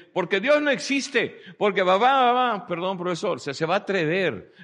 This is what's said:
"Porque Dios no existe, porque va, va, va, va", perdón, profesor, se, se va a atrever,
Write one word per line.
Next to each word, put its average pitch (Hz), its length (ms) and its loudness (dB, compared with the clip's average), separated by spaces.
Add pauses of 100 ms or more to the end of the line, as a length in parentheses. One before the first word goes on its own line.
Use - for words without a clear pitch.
(120)
"Porque 180 280 -2
Dios 294 200 4
no 294 100 0
existe, 254 720 -2 (160)
porque 196 280 0
va, 185 140 4
va, 262 220 4
va, 247 120 4
va", 240 340 0
perdón, 180 320 -4
profesor, 175 400 -4
se, 139 160 -8
se 160 100 -4
va 165 120 0
a - 20 2
atrever, 175 760 -2 (120)